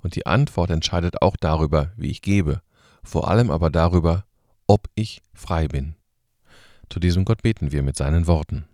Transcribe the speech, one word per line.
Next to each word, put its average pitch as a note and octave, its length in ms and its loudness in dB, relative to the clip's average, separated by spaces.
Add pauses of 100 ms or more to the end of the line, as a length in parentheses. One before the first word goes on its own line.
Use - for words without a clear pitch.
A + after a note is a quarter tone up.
Und - 140 -6
die - 100 -6
Antwort F2 460 0
entscheidet E2+ 500 -2
auch F#2 180 2
darüber, D#2 580 0
wie C#2 120 -6
ich - 140 -8
gebe, F2+ 400 0 (400)
vor - 260 -4
allem A2 220 4
aber D#2+ 180 2
darüber, E2 560 2 (400)
ob - 300 4
ich - 260 -6 (140)
frei E2 320 -2
bin. D2 260 -6 (960)
Zu - 100 -8
diesem F2+ 260 2
Gott A2 160 0
beten D#2+ 300 0
wir C#2+ 100 0
mit C#2 140 -2
seinen D#2+ 320 0
Worten. D#2 460 0